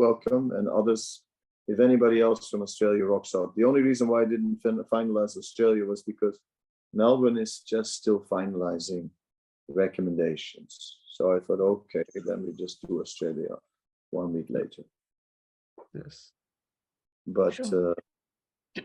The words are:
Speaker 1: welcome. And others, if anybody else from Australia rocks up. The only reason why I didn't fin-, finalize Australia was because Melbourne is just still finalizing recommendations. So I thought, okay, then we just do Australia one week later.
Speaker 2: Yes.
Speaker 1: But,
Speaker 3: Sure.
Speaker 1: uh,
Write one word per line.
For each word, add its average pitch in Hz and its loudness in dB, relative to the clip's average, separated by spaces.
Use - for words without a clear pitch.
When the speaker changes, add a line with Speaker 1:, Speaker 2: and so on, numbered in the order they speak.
Speaker 1:
welcome. 127 0
And 101 -2
others, 110 0
if 107 0
anybody 120 6
else 113 2
from 104 -4
Australia 104 0
rocks 98 -2
up. 90 -4
The 110 2
only 135 6
reason 127 2
why 117 4
I - 4
didn't 110 0
fin-, 110 -2
finalize 107 0
Australia 110 2
was 101 -4
because 104 -4
Melbourne 117 4
is 110 -6
just 110 -4
still 104 0
finalizing 90 -6
recommendations. 87 -4
So 92 2
I 90 0
thought, 92 -2
okay, 98 0
then 95 -6
we 90 -8
just - -10
do 87 -4
Australia 80 -8
one 87 -4
week 82 -6
later. - -6
Speaker 2:
Yes. - -18
Speaker 1:
But, 92 0
Speaker 3:
Sure. 90 -2
Speaker 1:
uh, - -14